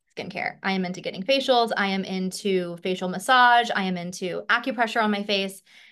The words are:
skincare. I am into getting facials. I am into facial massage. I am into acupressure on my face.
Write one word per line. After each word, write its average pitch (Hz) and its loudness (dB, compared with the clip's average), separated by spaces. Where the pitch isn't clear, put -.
skincare. - -8
I 190 -2
am 185 -2
into 180 -8
getting 170 -8
facials. 254 4
I 196 0
am 190 -2
into 185 -2
facial 185 -2
massage. 240 4
I 190 -2
am 185 -2
into 175 -6
acupressure 233 0
on 214 2
my 202 -2
face. 196 -4